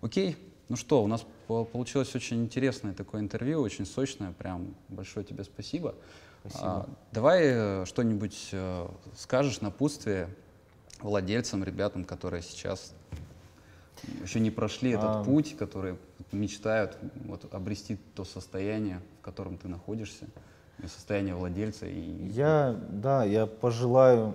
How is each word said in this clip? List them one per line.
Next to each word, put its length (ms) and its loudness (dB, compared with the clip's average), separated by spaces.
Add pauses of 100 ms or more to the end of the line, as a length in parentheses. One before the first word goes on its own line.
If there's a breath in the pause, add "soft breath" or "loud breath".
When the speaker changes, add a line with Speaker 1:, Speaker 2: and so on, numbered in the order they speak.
Speaker 1:
Окей. 360 0 (320)
Ну 80 -2
что, 260 4
у 60 4
нас 180 0 (220)
по-, 160 0
получилось 500 -2
очень 300 0
интересное 500 0
такое 260 -8
интервью, 400 -2
очень 240 -2
сочное, 480 -4
прям 420 -8 (140)
большое 380 -10
тебе 160 -10
спасибо. 540 -6 (440 loud breath)
Speaker 2:
Спасибо. 240 -10
Speaker 1:
А, 240 -2 (240)
давай, 300 6 (400)
э, 40 -2
что-нибудь, 680 0
э, 340 -4 (300)
скажешь, 440 0
напутствие 680 -2 (720)
владельцам, 640 0
ребятам, 400 -2
которые 380 -6
сейчас 520 -8 (1300 loud breath)
еще 180 -2
не 100 4
прошли 420 0
этот 240 2
Speaker 2:
А. 80 0
Speaker 1:
путь, 320 4
которые 400 -4 (360)
мечтают 640 0 (300)
вот 280 -10
обрести 440 -4 (160)
то 100 -8
состояние, 760 -4 (200)
в 40 -20
котором 340 -10
ты 100 -12
находишься, 580 -8 (560 soft breath)
и 40 -10
состояние 480 -2
владельца, 520 -4
и 420 -8
Speaker 2:
Я, 460 4 (160)
да, 340 2
я 220 4
пожелаю 880 8